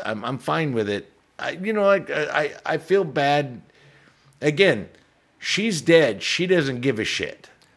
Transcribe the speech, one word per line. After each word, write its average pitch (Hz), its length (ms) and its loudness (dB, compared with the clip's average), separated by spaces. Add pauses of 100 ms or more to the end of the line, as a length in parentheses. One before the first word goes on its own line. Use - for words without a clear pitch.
I'm, 107 200 -6
I'm 127 140 -4
fine 151 340 -2
with 107 160 0
it. 101 200 -4 (300)
I, 127 120 -6
you 185 200 -6
know, 208 180 2
I, 196 200 4
I, 151 440 -2 (120)
I 160 120 0
feel 185 280 0
bad. 143 560 0 (800)
Again, 147 480 2 (500)
she's 190 420 -2
dead. 135 400 6
She - 240 -2
doesn't 139 360 0
give 123 180 0
a 107 40 -2
shit. - 460 -6 (280)